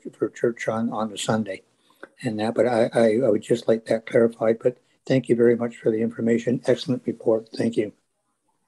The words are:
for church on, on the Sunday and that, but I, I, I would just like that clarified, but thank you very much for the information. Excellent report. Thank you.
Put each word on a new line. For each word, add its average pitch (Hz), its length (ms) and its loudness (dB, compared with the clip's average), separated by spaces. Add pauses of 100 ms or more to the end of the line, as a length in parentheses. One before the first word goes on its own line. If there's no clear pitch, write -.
(120)
for - 160 -4
church - 400 -4
on, 113 240 -2
on 107 180 -4
the 98 60 -14
Sunday 104 460 -4 (600)
and 107 160 -4
that, 110 160 -2
but 110 120 2
I, 117 260 2
I, 113 320 4
I 113 60 4
would 104 120 0
just - 240 -2
like 113 200 0
that 117 180 -2
clarified, 117 580 2
but - 140 0 (300)
thank 131 240 0
you 120 60 4
very 120 200 4
much 117 220 -6
for - 120 0
the 110 120 0
information. 117 640 0
Excellent 123 400 0
report. 113 500 -2
Thank 117 220 -2
you. 104 160 -4 (720)